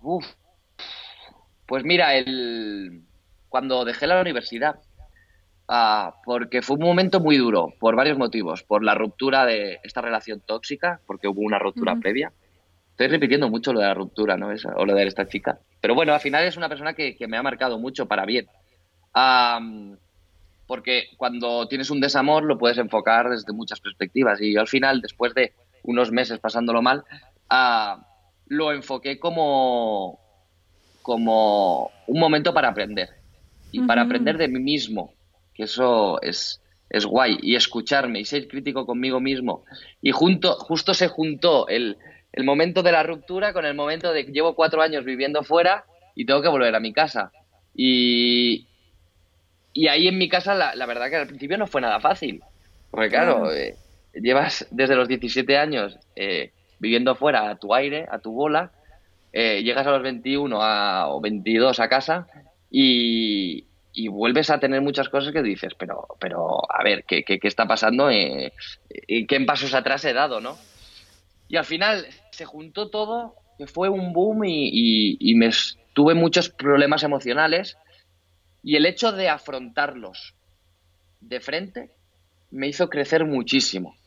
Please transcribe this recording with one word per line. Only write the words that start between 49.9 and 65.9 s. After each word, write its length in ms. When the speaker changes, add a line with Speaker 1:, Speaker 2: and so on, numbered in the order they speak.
Speaker 1:
en 100
mi 100
casa 260
la, 200
la 120
verdad 240
que 60
al 100
principio 320
no 80
fue 160
nada 180
fácil. 420
Porque 200
claro, 320
Speaker 2:
Claro. 120
Speaker 1:
eh, 220
llevas 560
desde 260
los 120
diecisiete 500
años, 400
eh, 360
viviendo 360
fuera 360
a 60
tu 180
aire, 360
a 80
tu 140
bola, 400
eh, 300
llegas 240
a 40
los 120
veintiuno 600
a, 460
o 120
veintidós 600
a 80
casa 380
y, 960
y 160
vuelves 420
a 100
tener 200
muchas 280
cosas 240
que 100
dices, 360
"Pero, 280